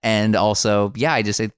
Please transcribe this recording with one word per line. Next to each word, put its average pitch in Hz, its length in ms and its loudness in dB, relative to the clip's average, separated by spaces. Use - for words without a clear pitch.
And 110 340 2
also, 104 600 0
yeah, 147 180 -2
I 117 80 0
just, 104 180 -4
it, 107 180 -4